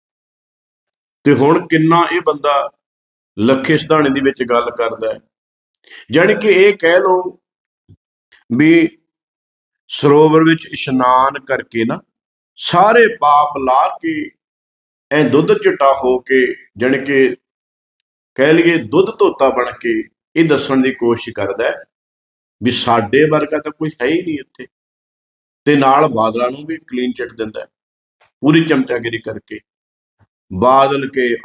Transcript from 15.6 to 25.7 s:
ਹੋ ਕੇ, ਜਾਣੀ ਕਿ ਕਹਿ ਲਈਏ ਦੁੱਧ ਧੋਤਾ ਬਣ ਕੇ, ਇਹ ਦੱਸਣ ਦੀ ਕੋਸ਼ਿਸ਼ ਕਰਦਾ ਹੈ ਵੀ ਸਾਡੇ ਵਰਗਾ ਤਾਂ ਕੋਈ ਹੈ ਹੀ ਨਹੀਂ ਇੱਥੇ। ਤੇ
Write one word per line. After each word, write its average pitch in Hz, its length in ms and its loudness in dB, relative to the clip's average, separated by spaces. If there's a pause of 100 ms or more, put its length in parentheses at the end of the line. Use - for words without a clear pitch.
ਹੋ 127 260 -2
ਕੇ, 127 360 0 (220)
ਜਾਣੀ 135 280 -2
ਕਿ 135 300 2 (1000)
ਕਹਿ 143 160 2
ਲਈਏ 170 300 2
ਦੁੱਧ 165 260 0 (100)
ਧੋਤਾ 139 300 2
ਬਣ 120 280 -4
ਕੇ, 113 260 -4 (320)
ਇਹ 160 140 2
ਦੱਸਣ 135 320 0
ਦੀ 131 120 0
ਕੋਸ਼ਿਸ਼ 117 420 -4
ਕਰਦਾ 101 300 -6
ਹੈ - 180 -6 (800)
ਵੀ 117 100 0
ਸਾਡੇ 117 580 0
ਵਰਗਾ 151 300 -2
ਤਾਂ 151 120 -12
ਕੋਈ 156 180 -8 (120)
ਹੈ 123 60 -2
ਹੀ 170 140 -2
ਨਹੀਂ 165 180 -8
ਇੱਥੇ। - 280 -20 (1000)
ਤੇ 147 100 4